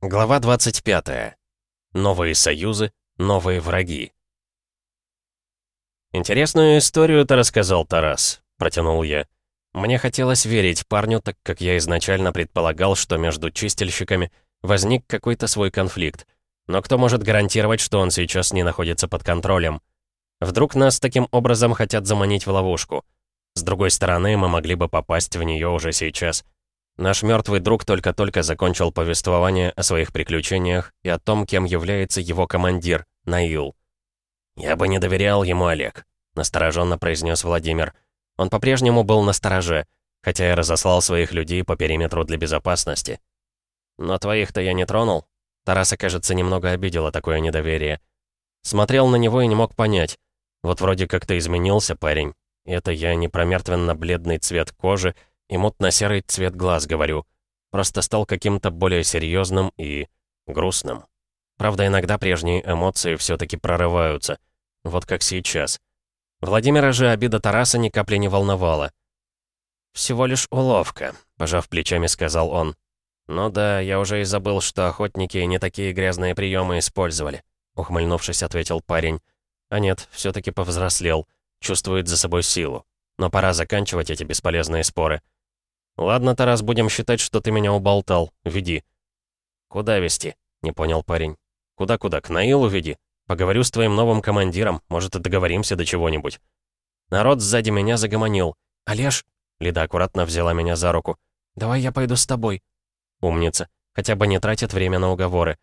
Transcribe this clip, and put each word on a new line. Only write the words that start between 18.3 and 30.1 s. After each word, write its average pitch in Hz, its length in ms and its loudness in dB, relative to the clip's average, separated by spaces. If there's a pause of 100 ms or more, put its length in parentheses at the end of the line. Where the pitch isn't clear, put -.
не 92 100 2
находится 85 440 -2
под 85 160 -4
контролем? 85 600 0 (560)
Вдруг 110 340 2
нас 135 260 4
таким 127 300 0
образом 120 460 2
хотят 104 320 -2
заманить 101 400 2
в - 20 -6
ловушку? 92 560 0 (480)
С - 80 -6
другой 92 300 0
стороны, 92 440 2
мы 95 120 2
могли 85 260 0
бы 85 160 0
попасть 82 460 -2
в 87 80 -4
нее 82 280 -2
уже 82 200 -2
сейчас. 80 520 -4 (540)
Наш 95 260 0
мертвый 107 360 2
друг 107 260 2
только-только 92 580 0
закончил 85 480 0
повествование 87 800 2
о - 120 -6
своих 82 280 0